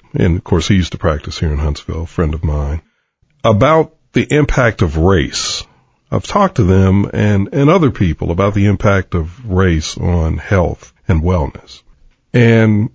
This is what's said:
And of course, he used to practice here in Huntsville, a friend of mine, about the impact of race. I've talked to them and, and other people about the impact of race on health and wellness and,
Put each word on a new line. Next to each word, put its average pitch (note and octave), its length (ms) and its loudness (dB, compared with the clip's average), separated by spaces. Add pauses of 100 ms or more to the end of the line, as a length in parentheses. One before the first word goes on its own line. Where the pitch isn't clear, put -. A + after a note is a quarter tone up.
(140)
And F2+ 240 0
of - 60 -6
course, E2+ 240 0
he G#2 80 2
used F2 180 0
to - 40 -10
practice D#2 400 -4
here E2 140 -2
in C#2+ 80 -2
Huntsville, D#2 440 -6
a E2 40 -10
friend D#2 260 -2
of D#2 100 -6
mine, D2 380 -4 (640)
about C3 500 2 (200)
the B2 100 0
impact C3+ 580 0
of D#2 160 0
race. D#2+ 680 0 (460)
I've - 160 -4
talked G3 300 0
to A#2 80 2
them F#2+ 500 2
and, G#2 380 0
and C#3+ 180 2
other D#3+ 220 2
people E2+ 400 -2
about G2 240 0
the G2+ 100 2
impact G2 480 0
of F2+ 380 -6
race F2+ 460 0
on E2 400 -2
health - 560 -4 (140)
and E2 140 2
wellness E2+ 640 -4 (500)
and, A2+ 600 4